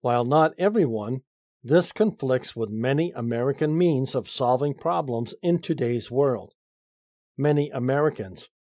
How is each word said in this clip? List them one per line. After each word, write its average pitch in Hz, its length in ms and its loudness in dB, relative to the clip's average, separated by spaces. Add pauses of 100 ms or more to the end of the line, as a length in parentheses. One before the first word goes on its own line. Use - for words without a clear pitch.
While 120 240 0
not 151 320 4
everyone, 131 640 0 (420)
this 165 300 2
conflicts 135 640 -2
with 113 140 -4
many 135 400 0
American 131 640 -2
means 156 380 2
of 127 160 -4
solving 127 420 0
problems 135 720 -4
in 175 180 2
today's 120 500 -2
world. 127 440 0 (840)
Many 147 320 2
Americans, 131 800 -2 (240)